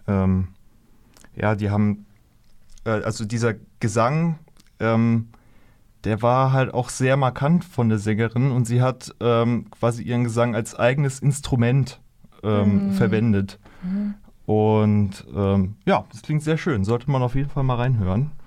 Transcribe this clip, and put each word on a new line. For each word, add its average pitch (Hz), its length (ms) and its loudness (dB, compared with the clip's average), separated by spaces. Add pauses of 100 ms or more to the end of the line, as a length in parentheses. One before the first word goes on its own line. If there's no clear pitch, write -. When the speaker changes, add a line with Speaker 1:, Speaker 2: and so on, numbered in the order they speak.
Speaker 1:
ähm, 95 420 0 (840)
ja, 107 200 -2
die 101 140 -2
haben, 104 360 0 (800)
äh, 117 60 -4
also 107 340 -4
dieser 113 300 -2 (240)
Gesang, 135 600 0 (400)
ähm, 113 500 2 (760)
der 107 180 -2
war 131 300 4
halt 131 220 0
auch 123 160 -4
sehr 131 280 0
markant 143 480 2
von 117 240 0
der 110 80 2
Sängerin 110 540 0
und 123 140 0
sie 123 160 2
hat, 127 380 -2
ähm, 117 520 2
quasi 117 320 -2
ihren 120 200 -2
Gesang 117 320 0
als 113 200 -4
eigenes 135 440 0
Instrument, 131 800 0 (440)
ähm, 101 440 2
Speaker 2:
Mhm. 98 40 -2
Speaker 1:
verwendet. 113 680 0 (220)
Speaker 2:
Mhm. 202 320 -6 (320)
Speaker 1:
Und, 107 800 2 (100)
ähm, 98 400 0 (100)
ja, 190 260 0
das - 100 -18
klingt 151 220 -4
sehr 156 160 -2
schön. 117 240 -2
Sollte 120 260 -2
man 131 140 0
auf 123 100 -2
jeden 143 160 -2
Fall 139 140 -2
mal 127 140 0
reinhören. 120 520 0 (180)